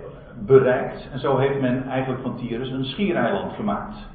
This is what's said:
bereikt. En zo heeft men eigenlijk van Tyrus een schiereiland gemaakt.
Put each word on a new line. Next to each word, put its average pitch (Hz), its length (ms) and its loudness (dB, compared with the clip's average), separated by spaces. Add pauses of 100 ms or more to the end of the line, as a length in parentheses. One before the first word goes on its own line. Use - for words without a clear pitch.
(460)
bereikt. - 680 4
En 127 80 -8
zo 139 180 2
heeft 139 240 2
men 127 260 0
eigenlijk 131 340 -2
van 120 140 -4
Tyrus 117 340 -6
een 131 160 -4
schiereiland 113 680 0
gemaakt. - 420 -4 (180)